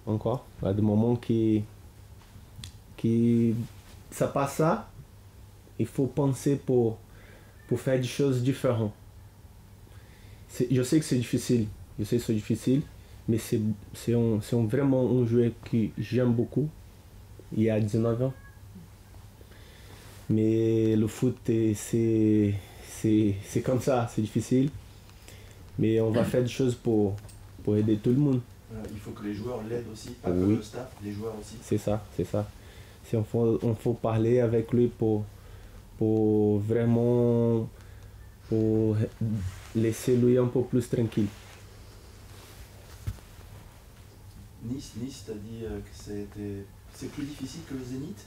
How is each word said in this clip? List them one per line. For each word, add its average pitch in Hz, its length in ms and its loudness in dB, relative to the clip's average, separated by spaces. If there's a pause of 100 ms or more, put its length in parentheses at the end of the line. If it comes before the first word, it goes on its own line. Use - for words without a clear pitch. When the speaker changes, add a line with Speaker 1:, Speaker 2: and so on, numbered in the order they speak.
Speaker 1:
encore, 113 400 -2 (160)
il - 40 0
y - 20 2
a 98 60 2
des 107 80 0
moments 107 320 4
qui, 113 480 2 (1300)
qui 117 580 4 (560)
ça - 180 -2
passe 139 280 -2
ça. 175 320 2 (920)
Il 117 80 0
faut 139 200 -2
penser 139 500 0
pour, 120 420 2 (720)
pour 120 100 0
faire 131 220 0
des 127 60 -2
choses 131 360 0
différentes. 120 520 0 (1500)
C'est, - 220 -2
je 127 120 2
sais 160 160 2
que 156 60 0
c'est 127 140 0
difficile, 120 480 0 (320)
je 104 60 -4
sais 120 120 0
que 117 60 0
c'est 117 120 0
difficile, 120 460 0 (480)
mais 113 80 2
c'est, 110 240 -2 (320)
c'est - 220 -2
un, 113 260 2
c'est 120 160 -2
un, 117 80 2
vraiment 131 460 2
un 123 160 4
joueur 120 240 4 (200)
que 110 180 2 (100)
j'aime 120 340 2
beaucoup. 123 380 0 (840)
Il 110 140 4
a 110 100 2
dix-neuf 113 440 2
ans. 131 100 0 (2000)
Mais 110 680 4
le 107 100 4
foot, 120 300 -2 (140)
eh, 113 240 4
c'est, 107 800 4 (300)
c'est, 107 600 2
c'est - 180 -2
comme 127 180 0
ça, 120 320 0
c'est 113 100 0
difficile. 127 480 0 (1080)
Mais 110 220 4
on 113 100 2
va 113 140 2
faire 127 180 2
des 123 60 0
choses 123 260 0
pour, 107 400 0 (480)
pour 107 140 2
aider 107 220 2
tout 120 120 0
le 123 60 4
monde. 139 240 4 (300)
Speaker 2:
Voilà, 107 220 -12
il 107 60 -10
faut - 140 -12
que 104 100 -16
les 104 120 -6
joueurs 117 340 -8
l'aident 120 240 -6
aussi, 117 180 -14
pas 123 200 -6
que 90 60 0
Speaker 1:
Oui. 98 200 4
Speaker 2:
le 107 60 -2
staff, 120 260 -12 (160)
les 104 80 -8
joueurs 110 260 -8
aussi. 104 240 -14
Speaker 1:
C'est 107 160 -2
ça, 104 260 -2 (120)
c'est 90 80 0
ça. 104 240 -4 (560)
Si - 100 -4
on 110 80 2
faut, 113 400 2
on 113 120 2
faut 120 180 0
parler 113 480 2
avec 113 320 2
lui 120 160 6
pour, 110 360 0 (720)
pour 107 640 4
vraiment, 117 1080 2 (800)
pour 110 480 4 (800)
laisser 113 400 2
lui 123 220 6
un 123 80 4
peu 123 160 0
plus 123 260 -2
tranquille. 113 400 0 (3250)
Speaker 2:
Nice, 131 320 -8
Nice, 131 280 -10
t'as 107 100 -10
dit, 113 280 -12
euh, 107 160 -8
que 101 140 -12
c'était, 101 720 -10 (280)
c'est - 200 -12
plus 143 120 -10
difficile 139 440 -10
que 139 60 -10
le 131 100 -10
Zénith, 135 420 -10